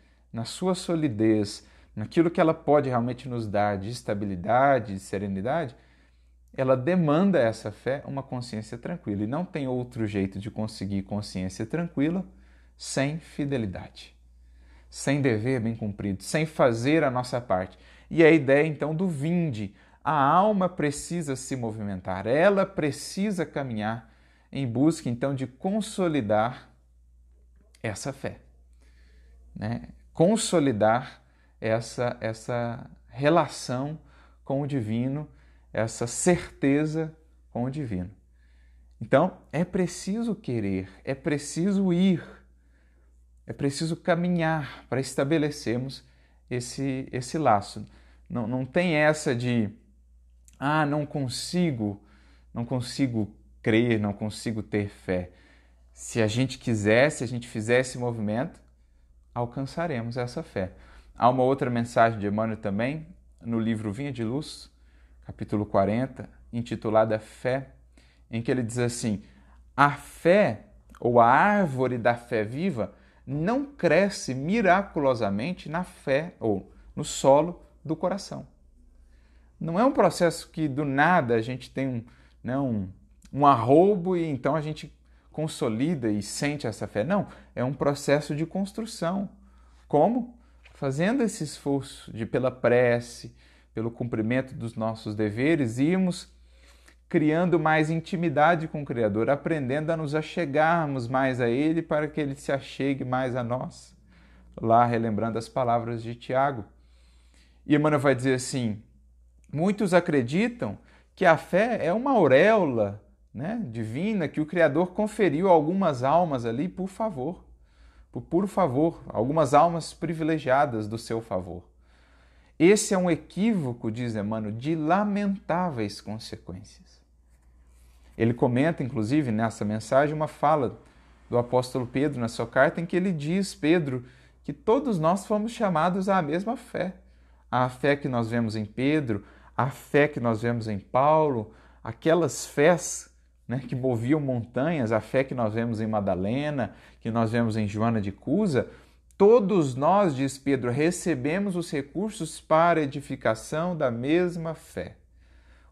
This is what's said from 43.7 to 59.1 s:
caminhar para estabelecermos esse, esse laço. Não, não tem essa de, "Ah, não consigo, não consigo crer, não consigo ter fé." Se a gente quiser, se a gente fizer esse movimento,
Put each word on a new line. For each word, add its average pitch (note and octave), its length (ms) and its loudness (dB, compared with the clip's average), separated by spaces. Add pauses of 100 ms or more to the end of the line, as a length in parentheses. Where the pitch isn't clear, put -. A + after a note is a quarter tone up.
caminhar E3 920 -2
para B2 120 -2
estabelecermos C3+ 1040 -2 (460)
esse, C3 600 -4
esse B2 240 -6
laço. A2 500 2 (420)
Não, A#2 180 -4
não B2+ 200 -4
tem F3 280 0
essa D3+ 400 2
de, A#2+ 360 0 (880)
"Ah, D3+ 260 0
não C#3+ 220 -2
consigo, C3 960 -2 (500)
não A#2+ 120 -6
consigo A#2+ 680 -2 (280)
crer, A#2 360 4
não G#2 140 -2
consigo G#2+ 500 -6
ter G2+ 260 -2
fé." F2+ 420 -6 (600)
Se - 300 -4
a A2 40 4
gente B2+ 320 -2
quiser, A2+ 520 4
se C#3+ 140 -6
a - 20 -4
gente A#2+ 220 -8
fizer A#2 320 2
esse B2+ 180 -4
movimento, A#2 640 -4 (720)